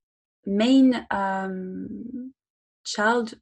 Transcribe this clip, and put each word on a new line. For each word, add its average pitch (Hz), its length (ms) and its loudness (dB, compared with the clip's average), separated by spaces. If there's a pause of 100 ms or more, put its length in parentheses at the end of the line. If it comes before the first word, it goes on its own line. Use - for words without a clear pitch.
(440)
main, 240 680 4
um, 196 1200 -6 (500)
child 226 580 -2